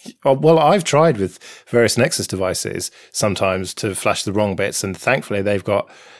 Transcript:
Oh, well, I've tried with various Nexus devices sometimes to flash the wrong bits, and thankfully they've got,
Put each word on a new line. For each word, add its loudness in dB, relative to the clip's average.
Oh, 4
well, 4
I've 4
tried 4
with -4
various 2
Nexus 0
devices -4
sometimes -2
to -4
flash 0
the -6
wrong 0
bits, -4
and -4
thankfully -2
they've -2
got, -2